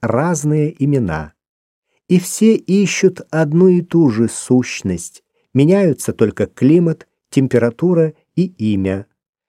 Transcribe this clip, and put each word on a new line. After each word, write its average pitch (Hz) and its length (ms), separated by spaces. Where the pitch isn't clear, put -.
разные 151 760
имена. 92 500
И 180 100
все 214 360
ищут 185 760
одну 160 380
и 180 120
ту 170 300
же 110 180
сущность. - 960
Меняются 170 580
только 107 340
климат, 160 600
температура 147 840
и 175 120
имя. 101 600